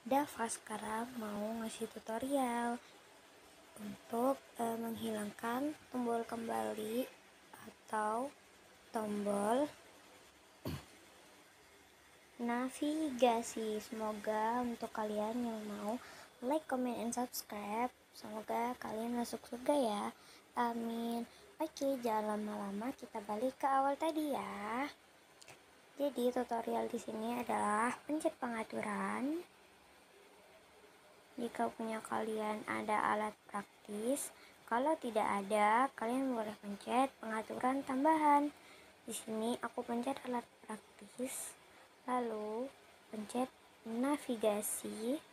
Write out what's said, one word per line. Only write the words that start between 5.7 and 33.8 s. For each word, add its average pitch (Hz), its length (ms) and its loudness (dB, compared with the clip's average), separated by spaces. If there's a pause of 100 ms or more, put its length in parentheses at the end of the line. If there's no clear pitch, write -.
tombol 233 320 0
kembali 226 800 -2 (480)
atau 220 800 -2 (560)
tombol 208 800 2 (2750)
navigasi. 240 1400 2
Semoga 214 880 0
untuk 233 240 -4
kalian 214 480 -2
yang 226 320 -2
mau 208 320 -4 (400)
like, 285 240 0
comment, 247 320 0
and 233 160 -2
subscribe, 220 800 -2 (240)
semoga 226 640 -2
kalian 233 400 -2
masuk 233 240 -2
surga 254 320 2
ya. 214 260 4 (540)
Amin. 233 720 0 (320)
Oke, 277 400 0
jangan 214 400 2
lama-lama, 208 560 -2
kita 233 240 -8
balik 214 400 0
ke 277 80 4
awal 269 240 6
tadi 302 400 2
ya. 208 560 -2 (1040)
Jadi, 247 400 2
tutorial 233 560 0
di 240 80 -2
sini 220 400 -4
adalah 214 640 2
pencet 311 400 0
pengaturan. 220 1040 -2 (1900)
Jika 233 320 -2
punya 220 320 -4
kalian 214 640 -2
ada 214 480 2
alat 214 320 -2
praktis, 214 880 -4 (320)